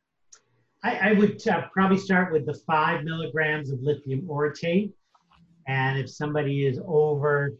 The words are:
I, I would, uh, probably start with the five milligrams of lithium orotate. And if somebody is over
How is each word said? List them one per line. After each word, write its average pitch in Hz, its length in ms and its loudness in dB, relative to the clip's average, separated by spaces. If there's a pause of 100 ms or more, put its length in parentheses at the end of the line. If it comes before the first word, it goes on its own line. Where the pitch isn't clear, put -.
(840)
I, 196 260 0
I - 40 6
would, 202 340 4
uh, 185 140 2 (100)
probably 190 240 4
start 185 360 0
with 151 140 0
the - 80 -4
five 160 480 0
milligrams 151 720 -4
of 123 100 -6
lithium 135 400 -2
orotate. 170 680 -2 (760)
And 135 320 0
if 123 120 -6
somebody 143 560 -2
is 123 200 -2
over 147 720 2